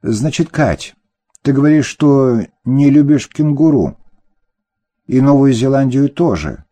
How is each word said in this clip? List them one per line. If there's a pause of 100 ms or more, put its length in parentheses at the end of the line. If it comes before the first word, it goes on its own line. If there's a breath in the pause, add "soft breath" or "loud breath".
"Значит,
Кать, (480)
ты
говоришь,
что (220)
не
любишь
кенгуру. (1080)
И
Новую
Зеландию
тоже".